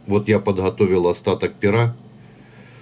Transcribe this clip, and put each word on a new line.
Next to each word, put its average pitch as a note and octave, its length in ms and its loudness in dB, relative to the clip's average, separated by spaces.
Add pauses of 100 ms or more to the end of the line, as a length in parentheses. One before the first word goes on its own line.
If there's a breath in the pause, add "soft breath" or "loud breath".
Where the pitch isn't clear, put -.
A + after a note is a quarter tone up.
Вот G2+ 220 -2
я G#2 120 2
подготовил F#2 680 0
остаток F2 480 -2
пера. A#2 420 0 (840 loud breath)